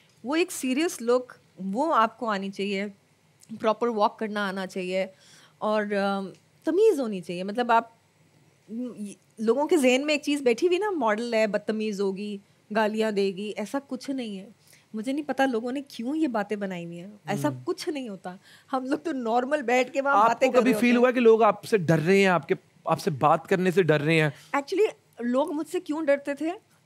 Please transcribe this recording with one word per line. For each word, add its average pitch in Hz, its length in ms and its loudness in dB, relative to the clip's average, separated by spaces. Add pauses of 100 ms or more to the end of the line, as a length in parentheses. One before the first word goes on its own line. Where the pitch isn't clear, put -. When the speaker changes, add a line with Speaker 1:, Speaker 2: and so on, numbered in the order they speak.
(260)
Speaker 1:
वो 262 100 -4
एक 359 160 0
सीरियस 277 500 -4
लुक, 247 340 -2 (260)
वो 202 280 -2
आपको 233 360 0
आनी 196 240 -4
चाहिए, 196 360 -6 (720)
प्रॉपर 220 280 0
वॉक 226 320 0
करना 208 300 -4
आना 190 160 -6
चाहिए 185 440 -4 (520)
और, 214 320 -2
अ, 196 280 0 (440)
तमीज़ 349 360 4
होनी 214 200 -4
चाहिए। 175 220 -8
मतलब 233 280 -2
आप, 226 240 2 (760)
ये, 214 440 -10 (260)
लोगों 233 260 0
के 359 100 4
जहन 262 280 4
में 302 80 0
एक 294 100 -2
चीज़ 285 200 -2
बैठी 240 240 2
हुई 349 120 2
ना, 427 120 -2
मॉडल 233 440 -2
है, 220 120 2
बदतमीज़ 208 540 -4
होगी, 196 380 -6 (320)
गालियाँ 220 400 0
देगी, 196 400 -2
ऐसा 214 280 -8
कुछ 262 300 -10
नहीं 240 280 -8
है। 190 100 -16 (480)
मुझे 220 180 -6
नहीं 302 100 -4
पता 269 220 0
लोगों 240 260 -2
ने 277 100 -6
क्यों 262 340 -8
ये 320 120 0
बातें 214 320 -4
बनाई 185 260 -8
हुई 170 120 -14
हैं, 202 300 -18
ऐसा 147 200 -2
Speaker 2:
हम्म। 127 160 -6
Speaker 1:
कुछ 359 260 -6
नहीं 269 200 -8
होता। 185 300 -14 (320)
हम 262 140 -4
लोग 294 180 -4
तो 339 80 -4
नॉर्मल 254 500 -2
बैठ 254 300 0
के 277 100 -2
वहाँ 277 160 2
Speaker 2:
आपको 214 100 6
Speaker 1:
बातें 233 240 2
कर 240 100 4
Speaker 2:
कभी 233 100 4
Speaker 1:
रहे - 100 0
Speaker 2:
फील 240 80 6
Speaker 1:
होते 240 100 4
Speaker 2:
हुआ 240 80 6
Speaker 1:
हैं। 254 60 4
Speaker 2:
कि 247 60 0
लोग 226 240 8
आपसे 208 340 2
डर 165 220 2
रहे 190 220 4
हैं, 196 80 6
आपके, 175 260 2 (340)
आपसे 160 220 0
बात 151 360 2
करने 185 240 2
से 180 120 4
डर 151 180 4
रहे 160 200 4
हैं? 151 120 2 (280)
Speaker 1:
Actually, 392 260 2 (340)
लोग 262 320 0
मुझसे 311 260 -6
क्यों 320 260 -6
डरते 285 300 0
थे? 330 340 -8 (160)